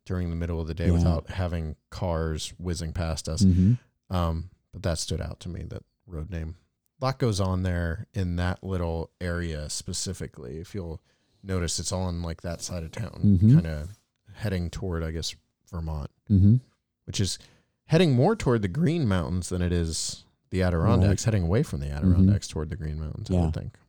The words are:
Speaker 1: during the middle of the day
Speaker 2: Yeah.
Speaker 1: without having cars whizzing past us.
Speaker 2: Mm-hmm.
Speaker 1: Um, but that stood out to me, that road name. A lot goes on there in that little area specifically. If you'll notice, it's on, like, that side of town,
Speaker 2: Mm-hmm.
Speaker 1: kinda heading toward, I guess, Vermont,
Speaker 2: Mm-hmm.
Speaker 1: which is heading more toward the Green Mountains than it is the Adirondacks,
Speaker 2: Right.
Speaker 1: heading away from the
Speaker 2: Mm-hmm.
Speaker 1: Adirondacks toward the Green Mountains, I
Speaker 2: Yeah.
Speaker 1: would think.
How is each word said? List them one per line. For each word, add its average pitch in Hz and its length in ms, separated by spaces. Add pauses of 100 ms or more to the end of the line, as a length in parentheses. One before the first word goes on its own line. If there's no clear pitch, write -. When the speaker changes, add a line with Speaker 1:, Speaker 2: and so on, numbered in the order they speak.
Speaker 1:
during 90 240
the 85 80
middle 82 240
of 82 60
the 80 80
day 85 140
Speaker 2:
Yeah. 87 40
Speaker 1:
without 85 380
having 82 460 (120)
cars 80 720
whizzing 87 340
past 82 380
us. 80 120
Speaker 2:
Mm-hmm. 92 720
Speaker 1:
Um, 85 360 (240)
but 90 80
that 85 160
stood - 240
out 78 180
to - 80
me, 85 220
that - 140 (220)
road 80 240
name. 82 260 (440)
A 127 60
lot 131 120
goes 107 220
on 92 220
there 87 500
in 90 240
that 90 260
little 85 480 (120)
area 85 480
specifically. 78 880
If - 160
you'll 85 260 (420)
notice, 92 360
it's - 140
on, 90 300
like, 82 200
that 85 180
side 90 220
of 80 100
town, - 320
Speaker 2:
Mm-hmm. 101 300
Speaker 1:
kinda 82 340 (460)
heading 95 340
toward, 85 340
I 80 100
guess, 80 220 (360)
Vermont, 78 400 (200)
Speaker 2:
Mm-hmm. 101 260 (500)
Speaker 1:
which 92 140
is 92 180 (480)
heading 160 260
more 151 240
toward 120 240
the 101 80
Green 151 400
Mountains 90 400
than 90 140
it 85 100
is 82 520 (260)
the 92 120
Adirondacks, 92 600
Speaker 2:
Right. - 40
Speaker 1:
heading 104 180
away 101 180
from 73 180
the 69 60
Speaker 2:
Mm-hmm. 73 120
Speaker 1:
Adirondacks 95 500
toward - 220
the 80 60
Green 76 220
Mountains, - 320
I 92 40
Speaker 2:
Yeah. 87 100
Speaker 1:
would 80 100
think. - 220 (120)